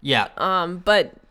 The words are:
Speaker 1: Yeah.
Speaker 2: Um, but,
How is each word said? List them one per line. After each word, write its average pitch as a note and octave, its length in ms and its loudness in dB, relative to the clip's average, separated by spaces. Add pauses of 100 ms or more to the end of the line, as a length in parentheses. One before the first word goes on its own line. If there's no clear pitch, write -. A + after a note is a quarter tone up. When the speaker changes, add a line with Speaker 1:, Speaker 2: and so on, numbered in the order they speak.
Speaker 1:
Yeah. B2 340 0
Speaker 2:
Um, F3+ 480 -2
but, G#3 280 2 (180)